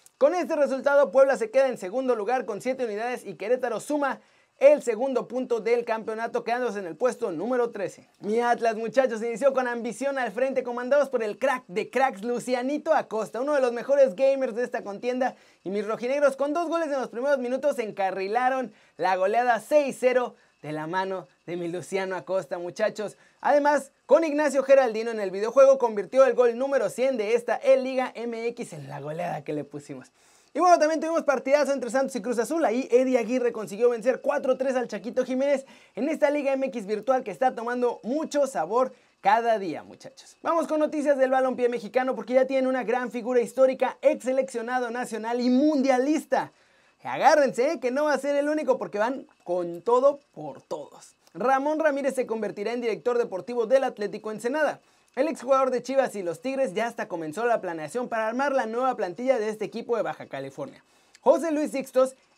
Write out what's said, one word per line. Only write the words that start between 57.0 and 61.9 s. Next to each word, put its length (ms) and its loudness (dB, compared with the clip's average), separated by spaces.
comenzó 400 -6
la 140 2
planeación 480 -6
para 180 -2
armar 260 -2
la 140 0
nueva 300 -2
plantilla 420 -2
de 100 -2
este 160 -6
equipo 320 -4
de 60 0
Baja 240 -8
California. 580 -12
José 320 2
Luis 180 -2
Sixtos, 460 -2